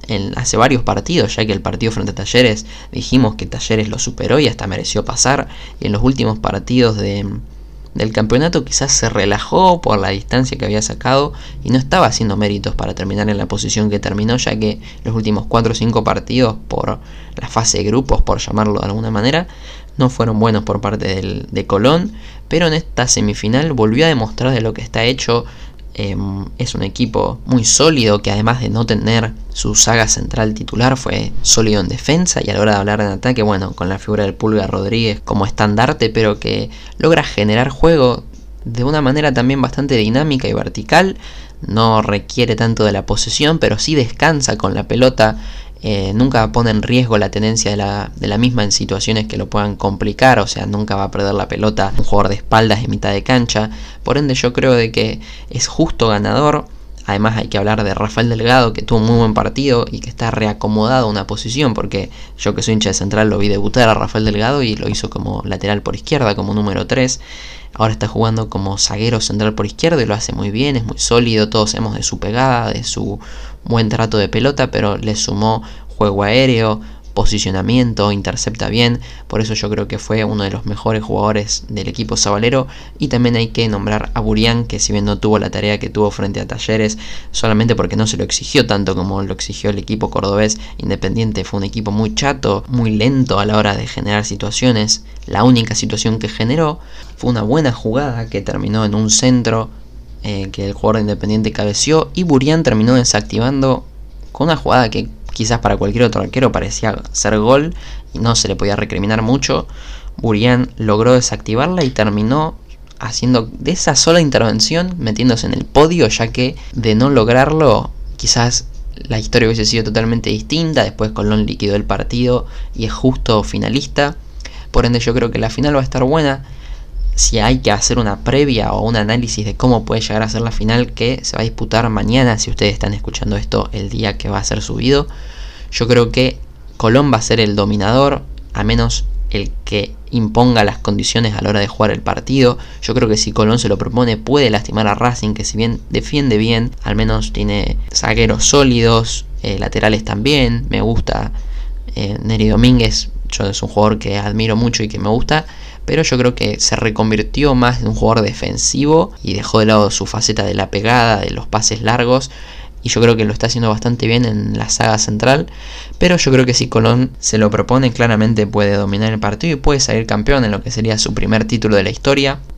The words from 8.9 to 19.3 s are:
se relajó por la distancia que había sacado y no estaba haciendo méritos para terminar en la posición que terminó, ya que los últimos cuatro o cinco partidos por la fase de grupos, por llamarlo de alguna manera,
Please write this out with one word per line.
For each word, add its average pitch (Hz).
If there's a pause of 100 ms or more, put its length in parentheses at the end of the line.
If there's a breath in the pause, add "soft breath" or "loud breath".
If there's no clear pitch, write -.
se -
relajó 120
por 107
la 95
distancia 123
que 104
había 104
sacado 135 (300 loud breath)
y -
no 127
estaba 135
haciendo 110
méritos 104
para 104
terminar 98
en 101
la 104
posición 104
que 104
terminó, 107
ya 110
que 107 (240 loud breath)
los 113
últimos 107
cuatro 117
o -
cinco 113
partidos 110 (120)
por - (360 loud breath)
la -
fase -
de 101
grupos, 120
por -
llamarlo 107
de 98
alguna 110
manera, 135 (500 loud breath)